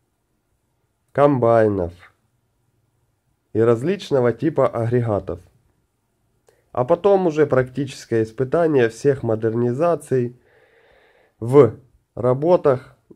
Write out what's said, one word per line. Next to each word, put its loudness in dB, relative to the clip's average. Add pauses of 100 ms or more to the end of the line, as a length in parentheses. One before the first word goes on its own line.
(1120)
комбайнов 2 (1600)
и -2
различного 0
типа -2
агрегатов. -4 (1300)
А -4
потом 2
уже 0
практическое -4
испытание 0
всех -2
модернизаций -2 (1000)
в 4 (400)
работах 0 (200)